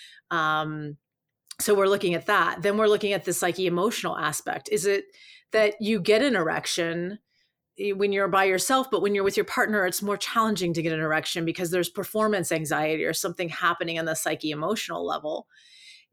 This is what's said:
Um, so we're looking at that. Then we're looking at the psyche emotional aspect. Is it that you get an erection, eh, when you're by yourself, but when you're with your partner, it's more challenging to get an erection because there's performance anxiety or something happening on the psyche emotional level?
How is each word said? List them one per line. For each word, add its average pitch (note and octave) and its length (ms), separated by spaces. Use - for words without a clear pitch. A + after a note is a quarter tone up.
Um, D#3 680
so G#3 140
we're G3 140
looking G3 260
at E3 120
that. F3 360
Then G3+ 160
we're A3 80
looking G#3 260
at F#3 120
the F3 100
psyche F3+ 320
emotional F3 500
aspect. - 560
Is G3+ 140
it G3 180
that G#3+ 280
you G#3+ 200
get G#3 220
an C4+ 140
erection, E3+ 840
eh, G3+ 120
when G3+ 200
you're G3 160
by F#3+ 160
yourself, A3 460
but F3+ 120
when G3+ 120
you're G3 100
with G3 120
your G#3 80
partner, G#3+ 420
it's F3+ 160
more G3+ 140
challenging G3+ 580
to E3 80
get D#3+ 100
an D#3+ 80
erection D#3 440
because E3 260
there's F3 180
performance G#3 640
anxiety D#3 520
or D#3+ 80
something F3 360
happening E3+ 500
on E3 60
the D#3+ 100
psyche D#3 360
emotional E3+ 560
level? D#3 400